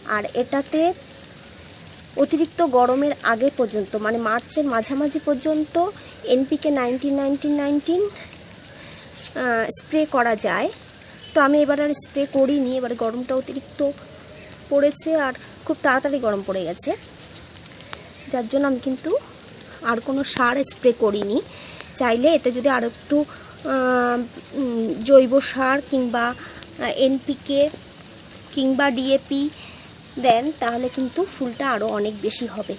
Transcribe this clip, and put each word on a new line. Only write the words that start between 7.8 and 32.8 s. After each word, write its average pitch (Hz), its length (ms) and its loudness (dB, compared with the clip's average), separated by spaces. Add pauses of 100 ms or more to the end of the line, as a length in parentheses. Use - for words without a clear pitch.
আহ, - 1600 -6 (120)
স্প্রে 302 280 0
করা 233 300 2
যায়। 214 340 0 (640)
তো 311 60 6
আমি 294 220 6
এবার 285 180 2
আর 294 140 0
স্প্রে 285 320 0
করিনি, 269 500 2
এবার 240 180 -4
গরমটা 240 400 -4
অতিরিক্ত 269 560 -2 (800)
পড়েছে 285 480 4
আর 269 160 0 (320)
খুব 302 180 -2
তাড়াতাড়ি 277 360 2
গরম 208 280 0
পড়ে 190 180 -4
গেছে, 269 320 0 (1300)
যার 247 200 -4
জন্য 277 180 2
আমি 262 120 0
কিন্তু 269 400 -2 (640)
আর 233 180 0
কোনো 269 240 -2
সার 254 400 2
স্প্রে - 280 4
করিনি। 214 480 0 (560)
চাইলে 247 380 4
এতে 254 180 2
যদি 247 160 0
আর 240 160 2
একটু, 285 400 0
আহ, 254 920 0 (340)
উম, 233 420 -2 (100)
জৈব 262 360 8
সার 262 400 0 (100)
কিংবা, 240 380 2
আহ, - 540 -10
এনপিকে 269 840 2 (880)
কিংবা 269 360 4
ডিএপি 269 580 2 (760)
দেন 254 380 4
তাহলে 247 340 0
কিন্তু 262 300 -2
ফুলটা 269 460 -4
আরও 214 160 -2
অনেক 214 360 -2
বেশি 220 240 0
হবে। 202 320 -8